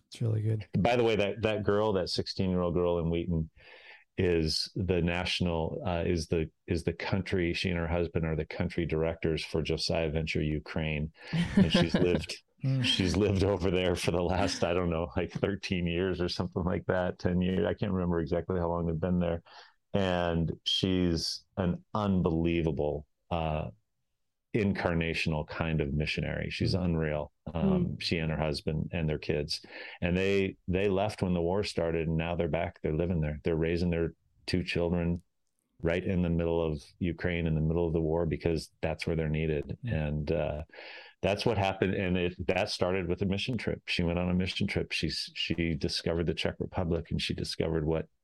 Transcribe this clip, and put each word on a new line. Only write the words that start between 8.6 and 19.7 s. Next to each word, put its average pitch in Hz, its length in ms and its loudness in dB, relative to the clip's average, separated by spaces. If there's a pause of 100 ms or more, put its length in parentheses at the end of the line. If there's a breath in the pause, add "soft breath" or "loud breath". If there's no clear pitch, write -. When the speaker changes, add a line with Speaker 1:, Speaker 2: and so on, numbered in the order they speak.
Speaker 2:
directors 80 580 0
for - 200 -2
Josiah 80 480 0
Venture 80 320 -2
Ukraine. 78 680 -2 (440 loud breath)
And - 160 6
she's 175 240 2
Speaker 3:
<laughs> 123 140 4
Speaker 2:
lived, - 280 0 (260)
Speaker 1:
Mm. 131 180 2
Speaker 2:
she's 92 360 2
lived 98 260 4
over 98 280 2
there 90 220 4
for 85 180 -2
the 87 100 2
last, 92 420 0
I 87 100 2
don't 90 160 0
know, 85 280 -2
like, 87 160 0
thirteen 95 520 -2
years 87 360 0
or 87 80 0
something 90 340 -2
like 90 220 0
that, 92 340 0
ten 90 220 2
years. 92 240 2
I 90 80 2
can't 101 180 -2
remember 87 300 0
exactly 85 360 -2
how 85 120 0
long 85 160 0
they've 82 120 0
been 90 220 2
there. 85 220 0 (520 loud breath)